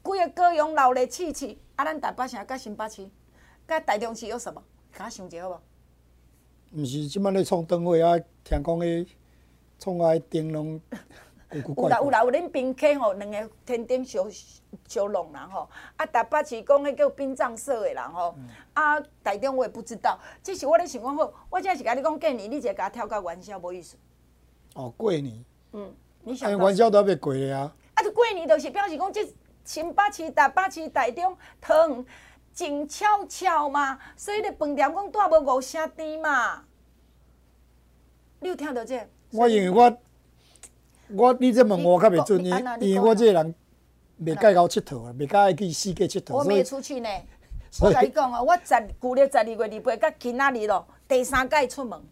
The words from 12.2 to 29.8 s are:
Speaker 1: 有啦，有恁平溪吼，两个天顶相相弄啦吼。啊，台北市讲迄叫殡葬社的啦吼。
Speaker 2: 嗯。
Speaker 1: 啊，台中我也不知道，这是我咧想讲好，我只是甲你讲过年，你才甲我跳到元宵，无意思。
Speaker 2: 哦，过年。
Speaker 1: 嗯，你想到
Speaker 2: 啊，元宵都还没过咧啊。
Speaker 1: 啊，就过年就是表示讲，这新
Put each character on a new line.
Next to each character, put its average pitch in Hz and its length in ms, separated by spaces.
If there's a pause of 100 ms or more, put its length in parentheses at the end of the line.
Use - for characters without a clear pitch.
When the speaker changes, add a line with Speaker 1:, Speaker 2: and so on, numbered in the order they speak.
Speaker 1:
有 247 80
啦， 269 80
有 269 80
恁 - 40
平 262 280
溪 294 160
吼， 240 200
两 202 160
个 214 200 (140)
天 240 220
顶 254 180
相 208 260 (560)
相 202 240
弄 170 220
啦 147 180
吼。 185 180 (280)
啊， 214 100
台 226 180
北 302 200
市 233 180
讲 285 200
迄 285 120
叫 285 160
殡 269 240
葬 254 220
社 233 240
的 175 140
啦 127 140
吼。 175 300
Speaker 2:
嗯。 127 100 (260)
Speaker 1:
啊， 302 260 (220)
台 202 160
中 262 180
我 254 80
也 208 40
不 220 120
知 226 160
道， 190 220 (240)
这 381 120
是 277 120
我 311 100
咧 349 100
想 247 160
讲 277 140
好， 302 160 (180)
我 370 100
只 381 160
是 254 60
甲 226 120
你 254 80
讲 311 160
过 320 120
年， 220 200
你 285 100
才 208 140
甲 190 120
我 202 40
跳 233 160
到 214 160
元 175 200
宵， 196 160
无 180 140
意 180 100
思。 - 140 (760)
Speaker 2:
哦， 123 220
过 214 160
年。 127 320 (280)
Speaker 1:
嗯， 101 200 (300)
你 233 140
想 247 140
到 196 140
Speaker 2:
啊， 190 40
元 196 80
宵 226 140
都 202 100
还 202 60
没 190 100
过 143 180
咧 135 180
啊。 135 220 (200)
Speaker 1:
啊， - 80
就 415 100
过 466 120 (100)
年 339 120
就 311 120
是 277 120
表 403 160
示 320 100
讲， 359 160
这 427 160 (360)
新 320 280